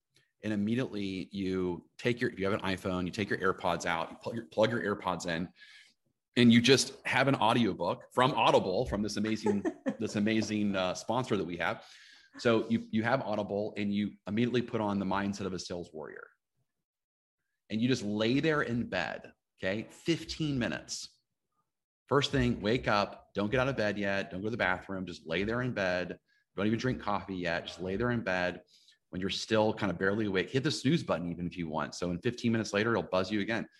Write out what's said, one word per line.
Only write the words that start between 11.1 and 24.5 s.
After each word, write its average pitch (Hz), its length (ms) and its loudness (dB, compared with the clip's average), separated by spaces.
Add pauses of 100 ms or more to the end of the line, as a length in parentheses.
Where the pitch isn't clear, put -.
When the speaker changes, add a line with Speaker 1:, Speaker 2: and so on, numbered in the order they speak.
Speaker 1:
that 92 80 0
we 85 120 -6
have. 85 260 -2 (560)
So 113 280 4
you, 117 240 0
you 110 120 2
have 117 180 2
Audible 104 560 -2
and 104 160 -2
you 104 180 -2 (160)
immediately 120 360 0
put 117 180 -4
on 101 180 0
the 98 60 -2
mindset 98 400 -4
of 92 80 -6
a 90 60 -6
sales 87 340 -10
warrior. 65 340 -14 (1400)
And 107 100 -2
you 120 80 2
just 127 160 2
lay 110 360 0
there 151 240 2
in 117 260 -2
bed, 82 420 -4 (300)
okay? 98 300 -2
Fifteen 156 680 -2
minutes. - 480 -4 (1000)
First 135 240 2
thing, 120 280 2
wake 110 280 0
up, 104 460 0
don't 101 160 -2
get 127 100 2
out 127 100 2
of 131 80 -2
bed 104 200 0
yet, 98 320 -2
don't 92 120 -8
go 107 60 -4
to 110 40 -4